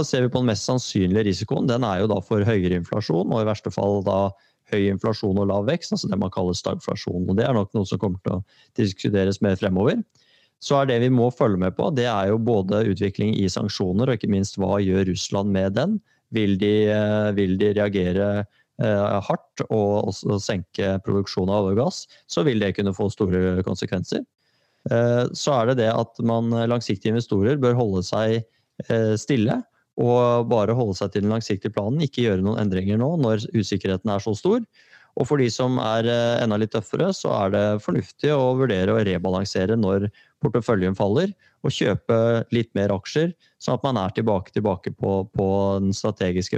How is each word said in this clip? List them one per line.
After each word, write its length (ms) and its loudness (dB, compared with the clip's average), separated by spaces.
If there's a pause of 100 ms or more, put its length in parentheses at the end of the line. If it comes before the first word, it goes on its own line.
ser 220 2
vi 40 0
på 120 0
den 80 4
mest 180 -2
sannsynlige 640 2
risikoen. 400 -2
Den 160 0
er 160 0
jo 100 2
da 100 0
for 220 0
høyere 340 2
inflasjon, 540 -2
og 100 0
i 60 0
verste 240 -4
fall 340 0
da 220 2 (400)
høy 220 0
inflasjon 500 -2
og 80 0
lav 180 0
vekst, 280 -2
altså 160 -4
det 100 -2
man 140 -2
kaller 200 -2
stagflasjon. 760 -6
Og 80 2
det 100 2
er 80 0
nok 180 -2
noe 140 -2
som 140 -4
kommer 240 -4
til 120 -2
å 40 -6 (360)
diskuteres 640 0
mer 160 2
fremover. 440 2 (560)
Så 160 -2
er 160 2
det 140 2
vi 100 4
må 160 4
følge 320 0
med 140 -2
på, 180 0
det 160 0
er 220 0
jo 100 2
både 480 0
utvikling 480 -2
i 100 0
sanksjoner, 600 -2
og 80 0
ikke 140 -4
minst 260 -2
hva 240 0
gjør 300 2
Russland 420 -2
med 240 0
den? 220 0 (340)
Vil 240 2
de, 320 4
eh, 380 2 (100)
vil 220 2
de 180 4
reagere, 480 0 (560)
eh, 460 0
hardt 400 -6
og, 400 0
og 20 -2
s-, 160 -8
og 160 0
senke 540 -4 (100)
produksjonen 480 -2
av 160 0
olje 80 0
og 60 0
gass, 180 -6 (240)
så 160 -2
vil 160 2
det 160 0
kunne 220 -2
få 180 -2
store 480 0
konsekvenser. 640 -4 (640)
Eh, 400 2
så 300 -2
er 100 2
det 140 2
det 100 2
at 320 -4
man, 260 0
eh, 140 0
langsiktige 480 -2
investorer 480 2
bør 160 4
holde 320 0
seg, 320 0 (480)
eh, 240 2
stille, 480 0 (360)
og 520 2
bare 280 2
holde 200 0
seg 160 -4
til 80 0
den 140 2
langsiktige 380 -4
planen, 280 -2
ikke 240 -2
gjøre 160 2
noen 240 0
endringer 320 0
nå 240 0
når 320 0
usikkerheten 560 -2
er 120 -2
så 160 -2
stor. 240 0 (560)
Og 80 0
for 160 0
de 80 2
som 320 -2
er, 240 0
eh, 380 0
enda 160 0
litt 100 -2
tøffere, 400 -2
så 220 -4 (140)
er 40 0
det 140 2 (180)
fornuftig 480 -2
å 280 2
vurdere 360 2
å 80 2
rebalansere 720 0
når 320 2 (320)
porteføljen 560 0
faller, 380 0 (340)
og 80 0
kjøpe 800 0
litt 240 0
mer 160 2
aksjer, 380 -2 (260)
sånn 160 -2
at 80 -4
man 160 0
er 160 -2
tilbake, 400 0
tilbake 400 -2
på, 300 0 (100)
på 120 0 (360)
den 80 2
strategiske 680 -2